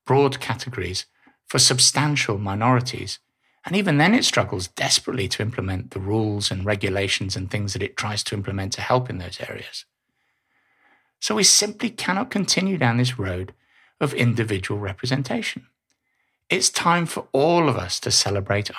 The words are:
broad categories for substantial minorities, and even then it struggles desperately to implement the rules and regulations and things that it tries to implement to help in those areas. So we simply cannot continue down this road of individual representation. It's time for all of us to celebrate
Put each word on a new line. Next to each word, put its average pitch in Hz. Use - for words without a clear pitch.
broad 131
categories 92
for -
substantial 135
minorities, 104
and -
even 190
then 175
it 262
struggles 98
desperately -
to -
implement 95
the 95
rules 104
and 95
regulations 98
and 92
things 101
that 98
it -
tries 104
to 110
implement 95
to -
help 123
in 95
those 90
areas. -
So 214
we 208
simply 208
cannot -
continue 190
down 120
this 123
road 95
of 147
individual 110
representation. 131
It's 185
time 170
for -
all 160
of 120
us 92
to 117
celebrate 101